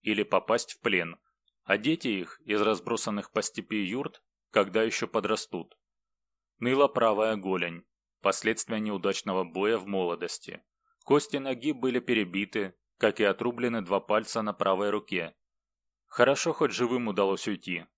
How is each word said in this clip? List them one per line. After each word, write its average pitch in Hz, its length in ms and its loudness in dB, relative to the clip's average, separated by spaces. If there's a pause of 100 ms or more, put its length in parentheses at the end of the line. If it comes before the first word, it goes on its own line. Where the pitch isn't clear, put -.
или 104 200 0
попасть 101 520 0
в - 60 -20
плен, 87 380 0 (460)
а 101 140 2
дети 139 300 -2
их 95 360 -4
из 104 160 0
разбросанных 107 720 -2
по - 80 0
степи 107 420 -4
юрт, 113 400 -6 (280)
когда 101 320 2
еще 113 260 -2
подрастут. 98 680 -4 (800)
Ныла 135 300 4
правая 110 480 2
голень, 87 480 -2 (360)
последствия 110 600 0
неудачного 98 640 -2
боя 98 340 0
в 92 80 -8
молодости. 87 760 -4 (420)
Кости 143 320 2
ноги 135 360 -2
были 123 280 0
перебиты, 101 760 -2 (240)
как 107 220 2
и 107 40 4
отрублены 117 580 0
два 95 180 0
пальца 107 420 0
на 104 100 -4
правой 98 380 0
руке. 92 440 -4 (720)
Хорошо, 143 460 2
хоть 143 200 0
живым 120 360 -2
удалось 98 400 0
уйти. 87 380 -6 (120)